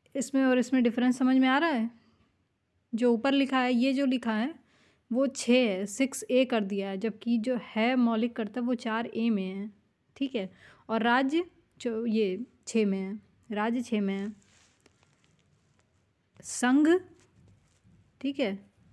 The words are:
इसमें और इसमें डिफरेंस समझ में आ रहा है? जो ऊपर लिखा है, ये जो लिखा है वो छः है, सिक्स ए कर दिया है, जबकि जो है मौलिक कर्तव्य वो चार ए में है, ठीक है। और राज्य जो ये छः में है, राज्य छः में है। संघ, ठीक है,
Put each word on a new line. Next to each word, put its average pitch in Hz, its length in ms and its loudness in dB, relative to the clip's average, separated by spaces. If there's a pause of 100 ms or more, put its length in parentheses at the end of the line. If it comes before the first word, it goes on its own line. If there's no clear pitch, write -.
(140)
इसमें 269 300 0
और 254 140 4
इसमें 247 240 2
डिफरेंस 240 360 2
समझ 262 180 2
में 262 120 4
आ 262 100 4
रहा 330 120 2
है? 233 200 0 (1040)
जो 240 180 4
ऊपर 247 200 0
लिखा 277 260 2
है, 254 140 2
ये 254 200 2
जो 277 140 0
लिखा 247 260 0
है 240 220 -2 (560)
वो 254 160 2
छः - 260 -2
है, 208 340 2
सिक्स 262 440 -4
ए 254 140 4
कर 233 200 0
दिया 196 260 -4
है, 196 80 -6
जबकि 226 400 -2
जो 240 240 -2
है 233 340 -2
मौलिक 233 400 2
कर्तव्य 233 300 -6
वो 254 80 0
चार 233 320 -4
ए 226 240 -2
में 190 140 0
है, 196 260 -8 (460)
ठीक 269 180 -4
है। 190 180 -6 (360)
और 220 140 0
राज्य 269 420 2 (360)
जो 233 260 -4
ये 214 400 0 (200)
छः 220 200 0
में 190 120 0
है, 190 220 -8 (300)
राज्य 226 300 -2
छः 214 200 -2
में 196 140 -2
है। 202 260 -8 (2000)
संघ, 302 580 2 (1200)
ठीक 277 200 -4
है, 196 300 -4 (220)